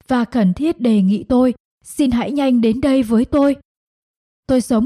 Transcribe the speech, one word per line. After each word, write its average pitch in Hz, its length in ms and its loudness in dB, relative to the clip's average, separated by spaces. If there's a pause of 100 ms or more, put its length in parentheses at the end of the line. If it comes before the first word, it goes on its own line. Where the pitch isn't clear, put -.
và 247 160 -2
khẩn 208 300 0
thiết 311 260 -4
đề 220 220 2
nghị 190 220 -2
tôi, 254 300 0 (300)
"Xin 277 260 -2
hãy 240 220 -2
nhanh 269 280 0
đến 226 200 0
đây 269 220 2
với 226 220 0
tôi." 277 320 0 (920)
Tôi 254 140 0
sống 226 260 0